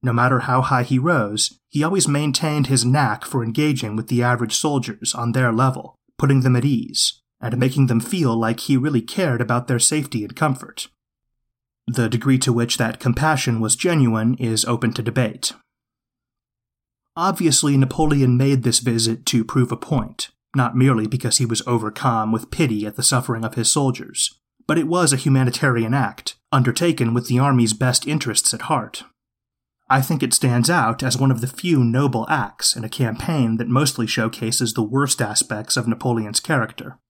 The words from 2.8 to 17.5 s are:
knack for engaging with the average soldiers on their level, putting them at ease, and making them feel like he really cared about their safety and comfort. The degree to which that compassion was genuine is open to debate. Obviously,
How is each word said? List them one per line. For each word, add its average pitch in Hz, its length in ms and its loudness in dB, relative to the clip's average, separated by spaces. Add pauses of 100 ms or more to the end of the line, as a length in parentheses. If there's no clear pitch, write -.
knack 123 400 0
for 127 180 -4
engaging 113 540 -2
with 110 100 -6
the 120 160 0
average 120 320 0
soldiers 123 600 -4
on 117 180 -4
their 123 200 2
level, 131 440 0 (220)
putting 135 220 4
them 127 160 4
at 123 80 0
ease, - 560 -2 (200)
and 117 180 -4
making 131 280 2
them 117 140 2
feel 135 360 0
like 113 240 -2
he 139 160 0
really 127 260 0
cared 131 380 -2
about 123 280 -2
their 123 100 0
safety 135 460 0
and 101 100 -12
comfort. - 540 -4 (1000)
The 120 220 0
degree 123 300 2
to 131 140 0
which 117 260 0
that 113 220 -2
compassion 127 600 0
was 107 160 -2
genuine 123 580 2
is 113 300 -2
open 113 300 -2
to 117 80 -6
debate. 110 500 -2 (1600)
Obviously, 165 600 2